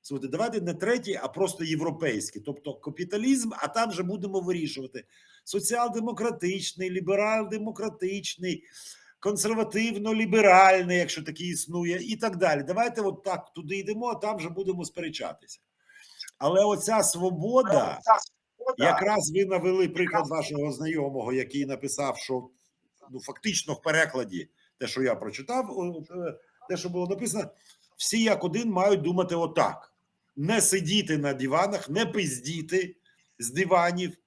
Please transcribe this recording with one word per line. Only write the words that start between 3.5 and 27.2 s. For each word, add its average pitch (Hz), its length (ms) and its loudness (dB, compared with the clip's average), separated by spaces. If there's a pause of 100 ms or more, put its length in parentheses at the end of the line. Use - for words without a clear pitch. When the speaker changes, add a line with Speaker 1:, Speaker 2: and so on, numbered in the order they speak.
Speaker 1:
а - 100 -2
там 226 240 0
же 175 100 -6
будемо 190 380 -4
вирішувати. 147 640 -6 (400)
Соціал-демократичний, 220 1500 -2
ліберал-демократичний, 202 1700 -4 (580)
консервативно-ліберальний, 208 1800 6
якщо 165 260 0
такий 160 260 -6
існує, 170 540 -2
і 214 140 -4
так 202 200 -2
далі. 156 260 4
Давайте 226 380 -2
от 190 220 -2
так 175 320 -6
туди 175 220 -8
йдемо, 214 300 -4
а 240 80 -2
там 208 260 -4
же 160 80 -8
будемо 180 360 -4
сперечатися". 156 760 -10 (760)
Але 180 260 4
оця 208 380 2
свобода, 175 1000 2
Speaker 2:
Оця - 180 6 (380)
свобода. - 280 -2
Speaker 1:
якраз 202 460 2
ви 190 140 2
навели 185 440 2
приклад 170 360 0
Speaker 2:
Якраз 135 60 -6
Speaker 1:
вашого 147 420 -2
знайомого, 139 600 -2
який 135 340 -2
написав, 135 520 -4
що, 127 320 -6 (600)
ну, 127 100 -12
фактично 160 540 -4
в - 80 -10
перекладі 131 680 0 (300)
те, 127 80 -4
що 131 160 -2
я 123 120 2
прочитав, 196 640 -6
о, 175 320 -6
е, 175 240 -8 (340)
те, 185 80 -2
що 185 120 -6
було 180 180 -2
написано, 196 440 -4 (460)